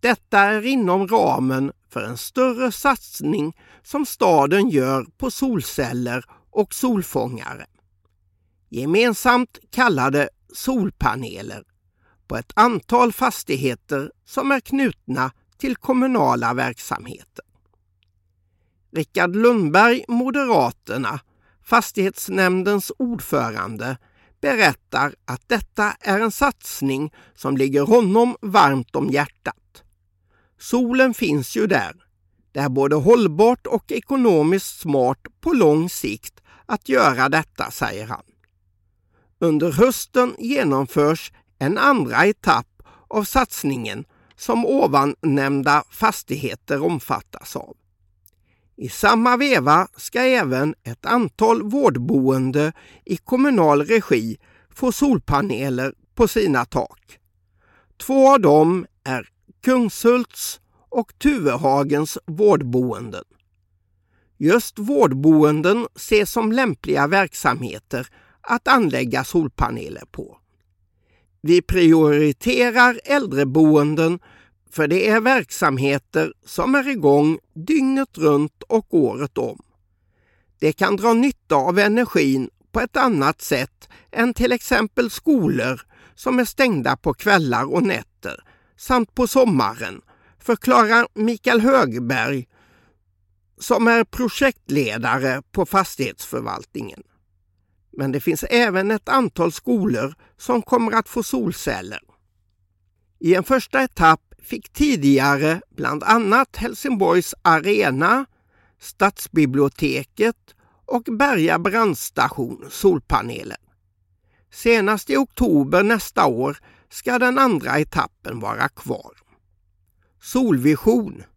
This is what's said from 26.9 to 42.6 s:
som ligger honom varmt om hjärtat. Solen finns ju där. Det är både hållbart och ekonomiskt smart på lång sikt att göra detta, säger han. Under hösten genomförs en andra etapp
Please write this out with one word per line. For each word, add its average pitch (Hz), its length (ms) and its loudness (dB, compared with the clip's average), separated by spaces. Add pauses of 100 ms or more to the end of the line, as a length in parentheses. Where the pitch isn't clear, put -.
som 135 220 -4
ligger 139 260 0
honom 226 600 4
varmt 170 540 0
om 143 140 -2
hjärtat. - 720 -8 (760)
Solen 254 560 0
finns 147 420 -2
ju 214 100 0
där. 110 280 -2 (580)
Det 139 80 -6
är 143 80 -2
både 139 280 0
hållbart 208 680 2
och - 260 -4
ekonomiskt 196 880 0
smart 135 460 -2 (140)
på 330 120 -2
lång 165 360 4
sikt - 520 -10 (260)
att - 220 -8
göra 139 400 2
detta, - 420 -4
säger 107 360 -8
han. 117 160 -12 (1160)
Under 160 340 0
hösten 247 640 0
genomförs 151 960 -2 (260)
en 160 200 -4
andra 175 480 2
etapp 156 560 -2 (260)